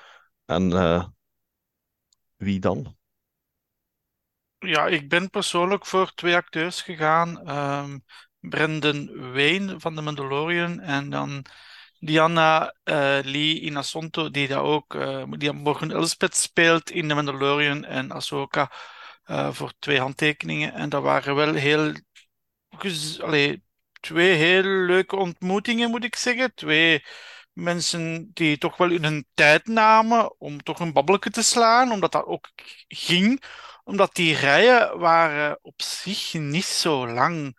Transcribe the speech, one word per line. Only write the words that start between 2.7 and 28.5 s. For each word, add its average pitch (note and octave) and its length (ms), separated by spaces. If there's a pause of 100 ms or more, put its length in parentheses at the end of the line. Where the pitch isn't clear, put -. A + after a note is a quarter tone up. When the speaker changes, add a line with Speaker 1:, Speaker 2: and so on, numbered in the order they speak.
Speaker 2:
Ja, D#3+ 300
ik C#3+ 220
ben F3 200
persoonlijk F#3+ 560
voor F#3+ 280
twee F3 220
acteurs F3 460
gegaan. E3 680
Ehm, C#3+ 500 (420)
Brendan D3 920
Wayne F3 460
van D#3+ 160
The D#3 60
Mandalorian D3+ 800
en C#3+ 300
dan... C#3 360 (540)
Diana, D#3+ 840
eh, C#3 400
Lee D3 360
Inasonto, D#3 720
die C#3+ 180
dat C#3 160
ook, D3 320
eh, C3+ 340
die D3 220
Morgan C#3+ 400
Elsbeth E3 440
speelt E3 540
in D#3+ 180
The D3+ 60
Mandalorian C#3+ 720
en C3+ 260
Ahsoka, C#3 600 (520)
eh, C#2+ 300
voor C#3 260
twee C#3+ 200
handtekeningen. D3+ 720
En D3+ 160
dat C#3+ 140
waren C#3 320
wel D3+ 180
heel D3+ 400 (760)
gez-, D#3 500
allee, D3 440 (360)
twee F3 360
heel F3 280
leuke F#3 520
ontmoetingen, G3 760
moet A#3 140
ik A#3+ 120
zeggen. B3 400
Twee D#3 500 (480)
mensen E3+ 800
die D#3 240